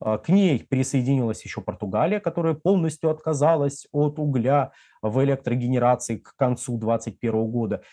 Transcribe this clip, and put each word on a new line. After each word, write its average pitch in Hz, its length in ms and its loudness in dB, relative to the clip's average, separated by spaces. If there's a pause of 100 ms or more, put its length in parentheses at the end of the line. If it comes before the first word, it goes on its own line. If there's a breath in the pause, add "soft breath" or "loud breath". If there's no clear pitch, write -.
А, 110 160 -2
к - 140 -6
ней 180 340 4
присоединилась 127 800 0
еще - 160 -10
Португалия, 107 580 -2
которая 165 360 -2
полностью 165 560 0
отказалась 147 840 0
от 147 260 0
угля 135 540 0 (300 soft breath)
в 110 200 0
электрогенерации 123 920 0
к - 180 -16
концу 123 440 -2
двадцать 110 420 -4
первого 113 260 0
года. 113 360 -2 (100)